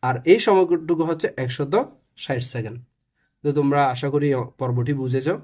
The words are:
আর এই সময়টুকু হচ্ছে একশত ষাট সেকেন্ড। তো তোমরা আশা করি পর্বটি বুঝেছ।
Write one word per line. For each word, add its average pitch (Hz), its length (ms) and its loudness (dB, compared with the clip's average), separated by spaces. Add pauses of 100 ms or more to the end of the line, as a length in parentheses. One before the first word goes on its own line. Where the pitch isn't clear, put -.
আর 123 80 0 (160)
এই 220 140 8
সময়টুকু 170 640 2
হচ্ছে 156 180 -2 (160)
একশত 143 300 -4 (500)
ষাট 123 200 -4 (100)
সেকেন্ড। 113 240 -8 (680)
তো 147 60 0 (100)
তোমরা 143 220 2 (120)
আশা 135 200 -6
করি 147 140 2 (320)
পর্বটি 123 420 -2
বুঝেছ। 131 260 -2 (160)